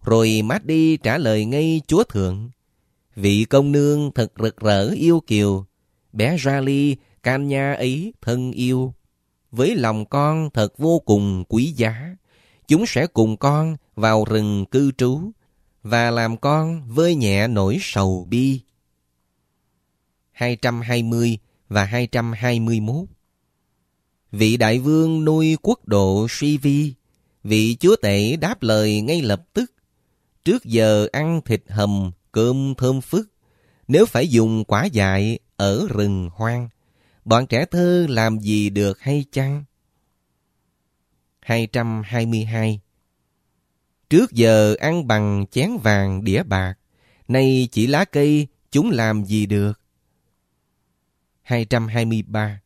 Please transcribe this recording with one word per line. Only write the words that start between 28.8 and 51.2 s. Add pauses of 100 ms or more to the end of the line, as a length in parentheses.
ngay
lập (100)
tức: (720)
"Trước
giờ
ăn
thịt
hầm, (220)
cơm
thơm
phức, (600)
nếu
phải
dùng
quả
dại (180)
ở
rừng
hoang, (560)
bọn
trẻ
thơ
làm
gì
được
hay
chăng?" (1800)
Hai
trăm
hai
mươi
hai. (1300)
Trước
giờ
ăn
bằng
chén (120)
vàng
đĩa
bạc, (540)
nay
chỉ
lá
cây, (240)
chúng
làm
gì
được? (1600)